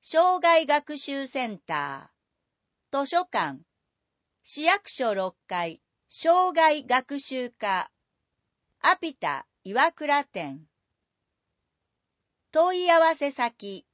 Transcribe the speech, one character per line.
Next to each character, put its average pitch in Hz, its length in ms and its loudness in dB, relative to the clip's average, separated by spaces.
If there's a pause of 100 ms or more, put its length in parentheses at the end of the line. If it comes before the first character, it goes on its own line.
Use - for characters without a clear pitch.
障 349 420 2
害 330 240 4
学 285 320 0
習 277 300 -6
セ 254 180 -6
ン 208 140 -10
タ 143 500 -8 (800)
ー。 277 140 -2
図 - 20 -8
書 339 120 0
館。 165 420 -4 (840)
市 294 220 -10
役 381 240 2
所 233 260 -2
六 190 220 -6 (100)
階、 170 340 -6 (360)
障 359 380 2
害 311 320 2
学 254 320 -2
習 254 320 -8
課。 196 400 -4 (880)
ア 370 200 4
ピ 320 180 -8
タ、 143 320 -6 (160)
岩 254 260 2
倉 285 340 -2
店。 156 400 -10 (1900)
問 359 320 2
い 349 40 0
合 339 120 6
わ 330 160 4
せ 285 160 -4
先。 202 600 -8